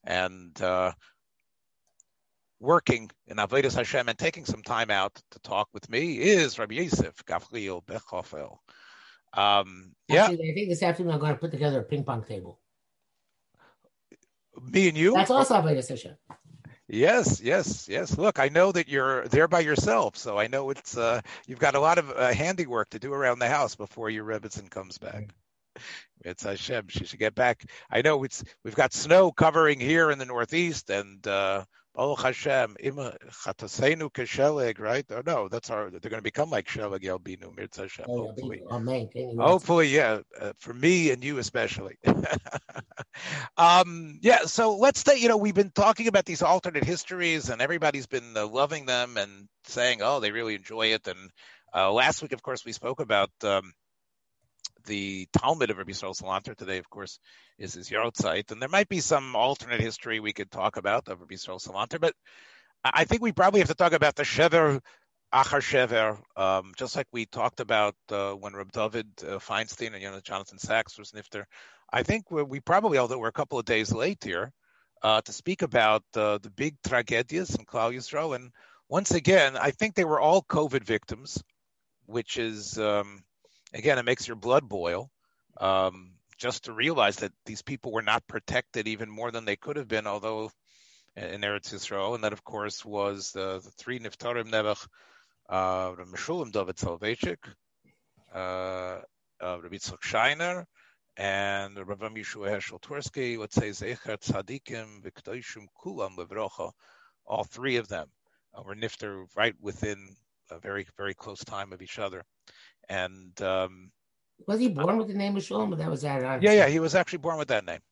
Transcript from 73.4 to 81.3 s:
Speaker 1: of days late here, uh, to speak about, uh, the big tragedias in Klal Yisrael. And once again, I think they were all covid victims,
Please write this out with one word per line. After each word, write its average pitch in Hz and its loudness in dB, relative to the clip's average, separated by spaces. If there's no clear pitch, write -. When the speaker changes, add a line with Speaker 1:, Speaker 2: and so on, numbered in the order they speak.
Speaker 1:
of 110 -4
days 110 0
late 139 -2
here, 98 -6
uh, 110 4
to 107 -14
speak - -4
about, 110 4
uh, 107 2
the 101 -14
big 143 -6
tragedias 123 -2
in - -8
Klal 117 -2
Yisrael. 147 -6
And 123 -16
once 180 0
again, 151 6
I 139 2
think 214 -4
they 185 2
were 151 2
all 160 6
covid 139 0
victims, - -4